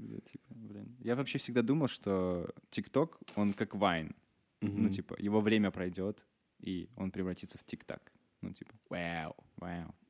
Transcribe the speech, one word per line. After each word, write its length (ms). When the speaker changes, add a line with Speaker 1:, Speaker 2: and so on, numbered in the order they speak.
Speaker 1:
да, 60
типа, 240
блин. 500
Я 120
вообще 220
всегда 220
думал, 280
что 600
тикток, 480
он 160
как 220
Вайн. 400
Ну, 60
Speaker 2:
Мгм. 80
Speaker 1:
типа, 260
его 240
время 280
пройдет, 540
и 360
он 140
превратится 480
в 80
тик-так. 340
Ну, 140
типа. 180
Speaker 2:
Вау. 480
Speaker 1:
Вау. 380